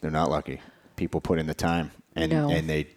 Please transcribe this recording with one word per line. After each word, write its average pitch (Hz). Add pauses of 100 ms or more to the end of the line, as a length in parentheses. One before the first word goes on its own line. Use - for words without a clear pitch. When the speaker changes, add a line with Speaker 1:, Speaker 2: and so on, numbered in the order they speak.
Speaker 1:
They're 78
not 78
lucky. 71 (360)
People 82
put 87
in 80
the 78
time, 85 (240)
and, 80
Speaker 2:
No. 76
Speaker 1:
and 80
they, 76